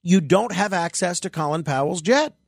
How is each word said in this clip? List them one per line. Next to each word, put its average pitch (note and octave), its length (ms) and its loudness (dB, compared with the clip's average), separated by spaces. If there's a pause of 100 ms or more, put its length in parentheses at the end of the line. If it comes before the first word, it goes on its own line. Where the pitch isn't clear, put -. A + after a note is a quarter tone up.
You F#3 200 4
don't F#3+ 320 2
have F#3+ 200 -2
access F3 480 -4
to G3 80 -8
Colin D#3 360 -4
Powell's D3+ 380 -2
jet.' C#4 340 2 (120)